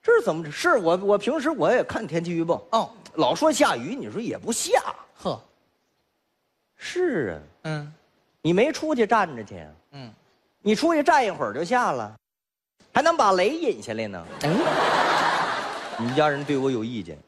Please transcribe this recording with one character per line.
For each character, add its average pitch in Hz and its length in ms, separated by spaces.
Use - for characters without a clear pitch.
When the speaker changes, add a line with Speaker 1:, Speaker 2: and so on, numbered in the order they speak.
Speaker 1:
这 453 100
是 453 80
怎 160 160
么？ 160 160
是 339 240
我， 175 220
我 202 180
平 262 240
时 277 100
我 202 220
也 247 100
看 233 240
天 165 160
气 170 80
预 165 140
报。 160 180
Speaker 2:
哦。 220 180
Speaker 1:
老 - 200
说 311 160
下 233 240
雨， 147 240
你 117 120
说 180 100
也 214 160
不 214 160
下。 349 260
Speaker 2:
呵。 127 180
Speaker 1:
是 202 580
啊。 - 300
Speaker 2:
嗯。 151 260
Speaker 1:
你 160 100
没 233 180
出 311 240
去 233 120
站 196 280
着 113 80
去 98 160
啊？ 76 100
Speaker 2:
嗯。 127 200
Speaker 1:
你 214 140
出 330 180
去 294 100
站 294 220
一 202 60
会 143 160
儿 104 80
就 156 100
下 220 280
了， 110 200
还 254 80
能 330 160
把 208 160
雷 185 160
引 262 340
下 113 120
来 110 120
呢。 92 160
Speaker 2:
哎。 147 80
Speaker 1:
你 120 180
家 151 140
人 143 160
对 143 140
我 135 120
有 113 140
意 117 180
见？ 80 140